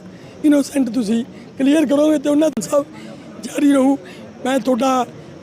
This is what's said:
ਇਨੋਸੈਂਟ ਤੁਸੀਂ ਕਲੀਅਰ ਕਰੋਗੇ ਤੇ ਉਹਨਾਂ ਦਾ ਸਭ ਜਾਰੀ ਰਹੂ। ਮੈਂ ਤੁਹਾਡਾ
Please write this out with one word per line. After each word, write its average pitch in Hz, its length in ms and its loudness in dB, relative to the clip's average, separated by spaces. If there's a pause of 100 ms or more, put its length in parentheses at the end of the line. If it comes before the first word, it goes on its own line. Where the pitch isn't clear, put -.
(440)
ਇਨੋਸੈਂਟ 277 460 2
ਤੁਸੀਂ 233 340 -2 (340)
ਕਲੀਅਰ 285 280 4
ਕਰੋਗੇ 294 320 2
ਤੇ 285 100 -4
ਉਹਨਾਂ 294 220 2
ਦਾ 247 120 -6
ਸਭ 285 220 0 (580)
ਜਾਰੀ 285 300 2
ਰਹੂ। 277 260 4 (460)
ਮੈਂ 262 140 0
ਤੁਹਾਡਾ 254 480 0 (360)